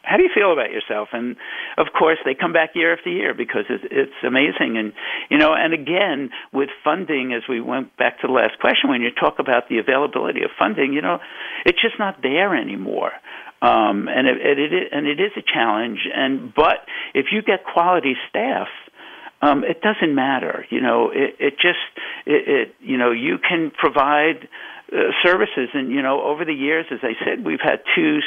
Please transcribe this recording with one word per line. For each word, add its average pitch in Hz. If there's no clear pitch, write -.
how -
do 359
you 359
feel 196
about 127
yourself? 107
And 120
of 160
course, 160
they 131
come 170
back 160
year 170
after 170
year 175
because 117
it's, 123
it's 135
amazing. 131
And, 107
you 143
know, 156
and 160
again, 151
with 135
funding, 147
as 117
we 120
went 123
back 123
to -
the 127
last 113
question, 123
when 123
you 120
talk -
about 131
the 117
availability -
of -
funding, 143
you 151
know, 175
it's -
just 226
not 196
there 175
anymore. 101
Um, 110
and 131
it, 127
it, 143
it, 185
and 147
it 147
is 202
a 214
challenge. 113
And, 131
but 165
if 135
you 214
get 202
quality 170
staff, 208
um, 143
it -
doesn't 190
matter. 131
You 123
know, 117
it, -
it 139
just, 175
it, 147
it, 127
you 131
know, 123
you 139
can 165
provide, 147
uh, -
services. 180
And, 131
you 139
know, 135
over 151
the 160
years, 151
as 120
I 120
said, -
we've 160
had -
two 151